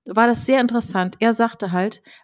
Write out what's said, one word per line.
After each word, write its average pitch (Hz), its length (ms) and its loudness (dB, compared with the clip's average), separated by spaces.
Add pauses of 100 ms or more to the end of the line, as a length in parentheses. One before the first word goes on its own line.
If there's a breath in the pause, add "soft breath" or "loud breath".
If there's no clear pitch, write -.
war 226 200 2
das 240 200 0
sehr 262 140 4
interessant. 233 580 -2
Er 226 160 2
sagte 226 380 -2
halt, 185 300 -4 (220 soft breath)